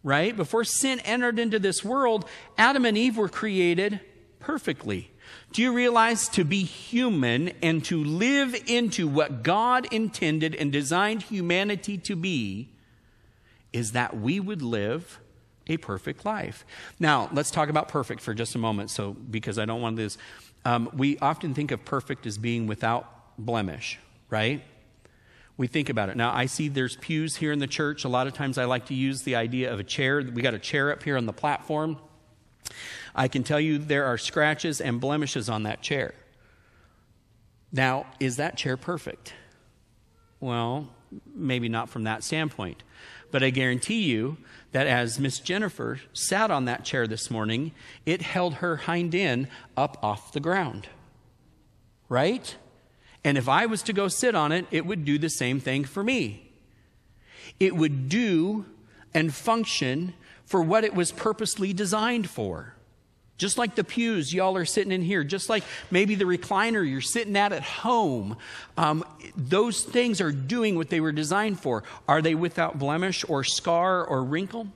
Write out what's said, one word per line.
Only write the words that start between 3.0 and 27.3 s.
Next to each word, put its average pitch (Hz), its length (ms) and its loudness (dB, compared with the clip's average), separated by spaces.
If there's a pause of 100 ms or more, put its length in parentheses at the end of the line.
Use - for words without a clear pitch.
were 208 100 2
created 190 720 2 (400)
perfectly. 131 720 -4 (400)
Do 220 100 0
you 247 120 4
realize 233 560 4
to 185 140 2
be 185 200 2
human 170 880 2 (120)
and 160 240 2
to 165 180 0
live 247 520 2 (120)
into 226 400 0
what 139 360 0
God 233 480 2
intended 160 640 0
and 147 160 0
designed 175 520 0
humanity 196 760 -2
to 202 160 -4
be 127 540 -2 (1040)
is 117 180 -2
that 120 260 0
we 131 220 0
would 190 220 -4
live 117 580 -2 (480)
a 160 100 -2
perfect - 460 -8
life? 208 420 -6 (340)
Now, 147 340 4
let's 147 180 0
talk 151 180 2
about 151 200 0
perfect - 320 -4
for 117 120 -6
just 113 220 -4
a 123 40 -2
moment. 107 320 0
So, 101 220 -4
because 110 460 -6
I 107 60 0
don't 113 160 -4
want 113 160 -2
this, 107 200 -4 (480)
um, 120 280 2
we 143 260 2
often 151 340 0
think 147 180 -2
of 113 120 -4
perfect - 420 -6
as 104 120 -6
being 117 300 -2
without - 680 -4
blemish, 110 640 -4 (300)
right? 113 340 0 (920)
We 127 100 0
think 143 220 -2
about 107 200 0
it. 101 60 -6
Now, 120 180 2
I 131 120 0
see 151 240 -2
there's 131 260 -2
pews 156 400 -4